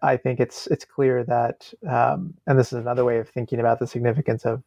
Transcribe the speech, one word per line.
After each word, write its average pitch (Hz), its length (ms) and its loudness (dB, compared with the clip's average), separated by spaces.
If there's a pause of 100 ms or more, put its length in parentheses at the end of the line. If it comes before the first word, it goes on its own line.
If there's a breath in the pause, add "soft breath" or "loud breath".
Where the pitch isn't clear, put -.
I 135 160 2
think 123 200 -2
it's, - 280 -4
it's - 180 -2
clear 127 400 0
that, 120 480 -2 (160)
um, 123 460 0 (120)
and 135 120 4
this 123 160 2
is 120 40 -6
another 123 280 0
way 120 100 2
of 113 100 -2
thinking 120 320 -6
about 117 200 2
the 123 80 -2
significance 120 580 -2
of 120 220 -2